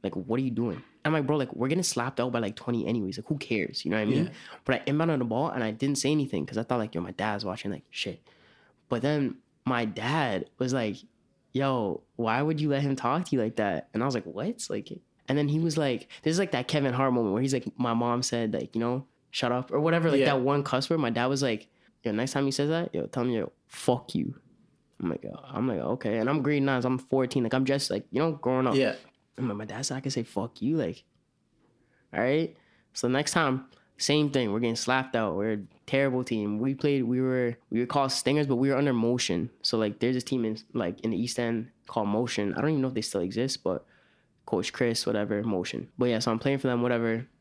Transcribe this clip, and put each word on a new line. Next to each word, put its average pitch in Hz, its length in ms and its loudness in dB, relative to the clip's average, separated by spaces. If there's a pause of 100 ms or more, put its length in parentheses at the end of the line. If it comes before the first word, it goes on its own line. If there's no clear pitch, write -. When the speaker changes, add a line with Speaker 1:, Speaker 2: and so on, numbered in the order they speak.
Speaker 1:
Like, 95 140 -4
what 107 240 -2
are - 20 0
you 131 80 0
doing?" 110 320 -2 (220)
I'm 151 80 2
like, 151 140 2
"Bro, 147 100 2
like, 135 180 -2
we're 127 140 0
getting 175 160 2
slapped 127 340 -2
out 123 140 0
by, 120 60 0
like, 110 180 -2
twenty 117 300 -2
anyways. 101 320 -2
Like, - 100 -12
who 156 80 0
cares?" - 480 -2
You 80 60 -2
know 107 80 2
what 107 60 0
I - 20 2
mean? 135 180 4
Speaker 2:
Yeah. 175 60 -4 (340)
Speaker 1:
But 127 120 2
I - 140 -4
inbounded 156 280 2
the 123 80 0
ball, 120 240 0
and 127 120 -4
I 110 80 0
didn't 135 280 0
say 143 120 2
anything 131 360 0
'cause - 100 -6
I 110 60 0
thought, 123 160 0
like, 110 160 -4
"Yo, 85 80 -2
my 90 80 -8
dad's 104 340 -4
watching, 98 260 -6
like, 85 200 -8
shit." - 360 -8 (600)
But 120 140 0
then 143 340 0 (300)
my 120 180 2
dad 113 640 0 (100)
was 127 140 0
like, 113 240 0 (560)
"Yo, 127 520 0 (120)
why 117 240 2
would 151 180 2
you 151 120 2
let 139 100 2
him 139 160 2
talk 139 300 0
to - 100 0
you 120 60 4
like 110 140 -2
that?" 98 360 -2
And 107 100 -2
I 131 40 2
was 135 80 0
like, 110 100 -2
"What?" 147 460 -6
Like, 101 200 -6 (380)
and 135 80 2
then 147 120 2
he 151 100 2
was 165 180 0
like, 139 300 0 (160)
this 156 80 2
is, 170 80 2
like, 196 140 0
that 123 160 -2
Kevin 139 260 2
Hart 131 180 4
moment 117 200 2
where 113 100 2
he's 135 100 2
like, 127 140 -2 (100)
"My 120 180 2
mom 120 280 2
said, 117 320 0
like, 71 220 -4
you 113 40 0
know, 123 260 -2 (260)
shut 120 180 0
up," 123 220 0
or 143 80 2
whatever. 165 280 4
Like, 139 120 4
Speaker 2:
Yeah. 131 60 6
Speaker 1:
that 139 140 4
one 143 220 4
cuss 135 260 0
word. 165 120 2
My 123 100 2
dad 120 160 2
was 135 160 2
like, 113 240 0 (380)
"Yo, 113 80 0
next 120 200 0
time 139 120 2
he 135 80 0
says 143 160 0
that, 165 260 -2
yo, 85 120 -2
tell 120 180 -2
him, 127 60 0
yo, 110 200 -2 (160)
fuck - 480 0
you." - 220 -2 (640)
I'm 87 100 -2
like, - 140 -6
"Oh," - 200 -12
I'm 131 220 -4
like, 101 140 -2
"Okay." 104 380 -2
And 113 120 0
I'm 147 120 0
grade 143 200 0
nine, 135 200 2
so 127 60 -2
I'm 127 100 0
fourteen. 127 440 0
Like, 113 120 0
I'm 131 100 4
just, 135 260 0
like, - 220 -4
you 127 80 0
know, 160 120 2
growing 131 360 0
up. 120 80 2
Speaker 2:
Yeah. 131 180 2 (420)
Speaker 1:
I'm 127 120 -4
like, 104 80 -4
"My 107 80 -8
dad 107 200 -8
said 131 120 -4
I 135 40 -6
can 135 120 -4
say 120 100 -2
fuck - 400 -6
you?" 143 140 0
Like, 104 260 -2 (1120)
all - 60 0
right. 156 360 0 (360)
So - 160 -2
next 135 240 2
time, 135 320 2 (340)
same 147 320 2
thing. 123 220 2
We're 110 80 0
getting 117 160 2
slapped 127 400 0
out. 107 200 2
We're 107 180 0
a 104 40 -4 (280)
terrible 135 380 2
team. 104 360 -2
We 135 140 0
played, 143 280 0
we 123 180 0
were, 127 360 0 (140)
we 117 100 0
were 123 60 0
called 135 260 0
Stingers, 143 340 2
but 135 100 2
we 135 140 2
were 135 60 2
under 139 160 2
motion. 113 580 0 (120)
So, - 140 0
like, 107 220 0
there's 123 160 2
this 123 100 -2
team 123 200 -2
in, 110 120 -2 (160)
like, 90 280 -2
in 117 100 -2
the 92 100 0
East 123 180 -2
End 117 320 -2 (160)
called 104 220 0
Motion. 107 460 0
I - 60 -2
don't 147 100 2
even 143 120 2
know 131 60 0
if 127 60 -6
they 107 80 -2
still - 200 -2
exist, 110 420 -2
but 90 200 -2 (640)
Coach - 260 -2
Chris, 117 340 0
whatever, 104 360 0
Motion. 98 460 -4 (100)
But 123 100 2
yeah, 113 120 2
so 117 100 2
I'm 113 80 2
playing 139 200 0
for 135 100 0
them, 120 120 2
whatever. 117 460 0 (140)